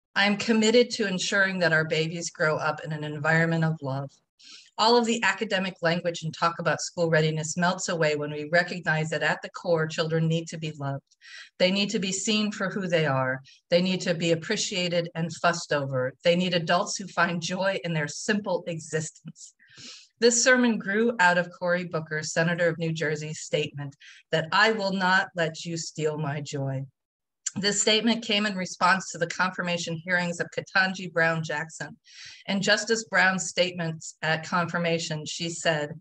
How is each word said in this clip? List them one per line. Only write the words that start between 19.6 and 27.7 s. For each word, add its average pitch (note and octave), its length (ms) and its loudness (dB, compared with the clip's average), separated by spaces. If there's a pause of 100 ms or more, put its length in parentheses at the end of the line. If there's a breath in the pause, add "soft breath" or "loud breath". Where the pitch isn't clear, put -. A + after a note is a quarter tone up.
This A#3 240 6
sermon B3 340 6
grew G#3+ 400 0
out F3+ 200 6
of F3 200 0
Cory F3+ 260 0
Booker, D#3 380 -4
Senator E3+ 460 0
of D#3+ 100 -2
New E3 140 -2
Jersey's D3+ 480 -4
statement D3 560 -4 (340 loud breath)
that, D#3+ 220 0
"I G#3+ 180 6
will G3 220 -2
not F#3+ 420 2
let D#3+ 300 -2
you E3+ 120 -6
steal D#3 400 -4
my D3+ 240 -4
joy." C3+ 440 -6 (720)
This G3+ 260 0